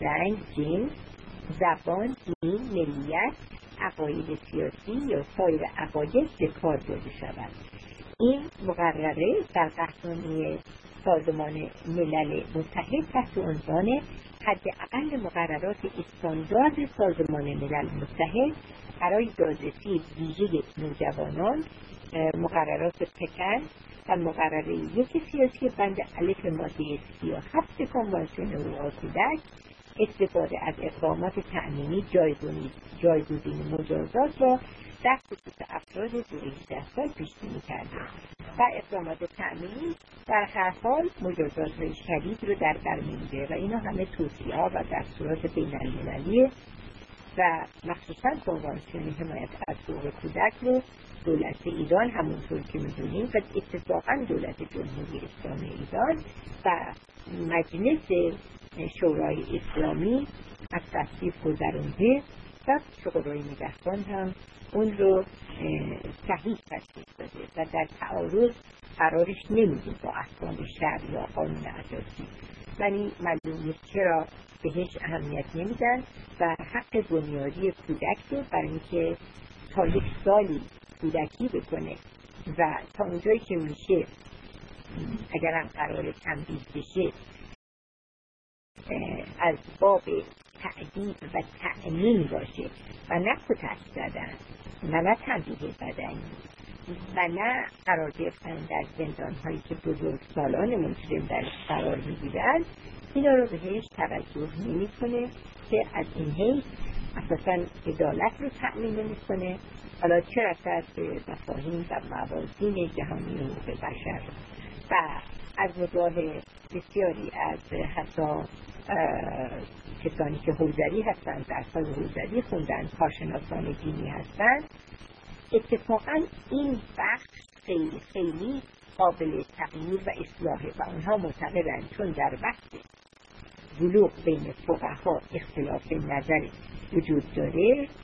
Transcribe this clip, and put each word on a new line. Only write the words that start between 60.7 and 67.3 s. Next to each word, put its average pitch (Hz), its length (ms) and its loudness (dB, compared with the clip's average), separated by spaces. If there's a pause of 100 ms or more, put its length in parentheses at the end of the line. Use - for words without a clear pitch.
از 170 100 -4 (120)
تصویب 170 400 -2 (120)
گذرونده 156 760 4 (460)
و 277 120 6 (240)
شورای 147 360 0
نگهبان 143 600 -4
هم 190 340 -2 (400)
اون 208 240 4
رو، 190 200 8
اه، 76 800 -2 (300)
صحیح 190 300 0 (140)
تشخیص - 340 -10 (120)
داده - 220 -12 (180)